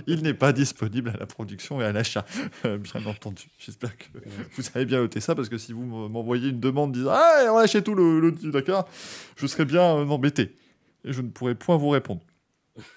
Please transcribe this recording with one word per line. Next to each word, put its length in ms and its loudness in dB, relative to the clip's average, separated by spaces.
Il 160 0
n'est 120 0
pas 180 4
disponible 580 -2
à 80 -8
la 80 -10
production 540 -10
et 40 0
à 80 0
l'achat, 320 -2
euh, 140 -4
bien 280 -10
entendu. 380 -10
J'espère 380 -12
que 100 -20
vous 100 -8
avez 120 -2
bien 120 2
noté 220 -2
ça, 140 -2
parce 140 -4
que 100 -8
si 140 -14
vous 100 -10
m-, 280 -10
m'envoyez 380 -2
une 120 -4
demande 320 0
disant « 200 -2
Ah, 360 6
on 60 4
va 60 6
acheter 220 4
tout 120 -2
le, 260 6
le 300 2
Dakar », 380 0
je 100 -2
serais 180 0
bien, 180 4
euh, 240 4
embêté. 500 0
Et 80 -6
je 100 -6
ne 60 -6
pourrais 260 -4
point 220 2
vous 140 2
répondre. 320 0